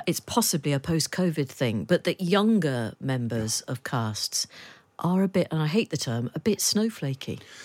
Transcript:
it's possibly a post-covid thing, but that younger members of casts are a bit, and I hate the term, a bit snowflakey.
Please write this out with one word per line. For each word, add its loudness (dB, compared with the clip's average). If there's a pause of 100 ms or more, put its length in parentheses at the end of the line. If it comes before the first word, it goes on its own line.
it's 0
possibly 0
a 2
post-covid 0
thing, 0
but 2
that -2
younger 2
members -2
of -8
casts -2 (540)
are 2
a 4
bit, 2
and 0
I 2
hate 0
the -2
term, -2
a -4
bit 0
snowflakey. -2 (240)